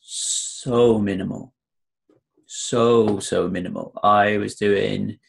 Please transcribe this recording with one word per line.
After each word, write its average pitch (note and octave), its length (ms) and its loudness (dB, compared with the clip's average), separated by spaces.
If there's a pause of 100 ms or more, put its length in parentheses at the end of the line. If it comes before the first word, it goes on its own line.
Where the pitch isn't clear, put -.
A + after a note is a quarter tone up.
so - 960 0
minimal. G2 540 -6 (960)
So, A#2 720 2
so F#2 300 -2
minimal. F2+ 440 -8 (100)
I G#2 360 4
was G2+ 160 -6
doing, G2+ 640 0 (100)